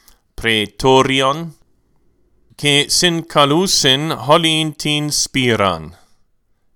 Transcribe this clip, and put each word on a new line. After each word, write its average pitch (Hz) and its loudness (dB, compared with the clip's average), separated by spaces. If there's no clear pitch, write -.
πρετόριον, 131 0
και 143 0
συνκαλούσιν 160 0
όλην 156 0
την 147 -4
σπήραν, 101 -2